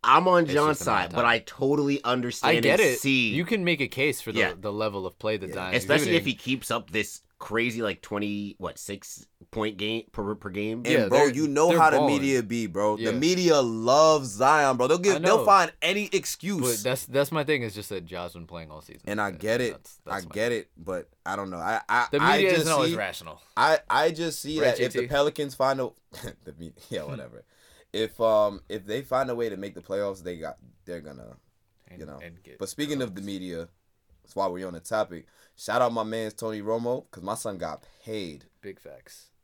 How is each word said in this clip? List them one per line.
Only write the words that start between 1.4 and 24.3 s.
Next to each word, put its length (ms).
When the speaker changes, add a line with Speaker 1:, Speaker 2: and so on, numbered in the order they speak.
Speaker 1:
understand 540
Speaker 2:
I 40
get 180
Speaker 1:
and 100
Speaker 2:
it. 100
Speaker 1:
see. 300
Speaker 2:
You 160
can 180
make 180
a 60
case 320
for 120
the, 80
Speaker 1:
Yeah. 200
Speaker 2:
the 140
level 320
of 140
play 180
that 120
Speaker 3:
Yeah. 60
Speaker 2:
Zion's 220
Speaker 1:
Especially 380
if 100
Speaker 2:
exhibiting. 60
Speaker 1:
he 40
keeps 360
up 180
this 320
crazy, 460
like, 180
twenty, 560
what, 220
six 480
point 260
game 340
per, 220
per 160
game? 300
Speaker 3:
And 80
Speaker 2:
Yeah, 200
Speaker 3:
bro, 120
Speaker 2:
they're, 160
Speaker 3:
you 120
know 220
Speaker 2:
they're 100
Speaker 3:
how 120
the 60
Speaker 2:
balling. 220
Speaker 3:
media 220
be, 240
bro. 320
The 60
Speaker 2:
Yeah. 80
Speaker 3:
media 500
loves 680
Zion, 480
bro. 100
They'll 100
give, 200
Speaker 2:
I 20
Speaker 3:
they'll 180
Speaker 2:
know. 80
Speaker 3:
find 260
any 280
excuse. 720
Speaker 2:
But 80
that's, 160
that's 260
my 120
thing. 180
Is 140
just 140
that 160
Ja's 280
been 140
playing 240
all 100
season. 240
Speaker 3:
And 160
I 80
Speaker 2:
And 100
Speaker 3:
get 220
it. 120
Speaker 2:
that's, 300
that's 220
Speaker 3:
I 20
Speaker 2:
my 60
Speaker 3:
get 160
Speaker 2:
thing. 120
Speaker 3:
it. 160
But 320
I 80
don't 160
know. 60
I, 300
I, 240
Speaker 2:
The 80
Speaker 3:
I 180
Speaker 2:
media 140
Speaker 3:
just 100
Speaker 2:
isn't 120
always 180
Speaker 3:
see, 60
Speaker 2:
rational. 420
Speaker 3:
I, 320
I 220
just 300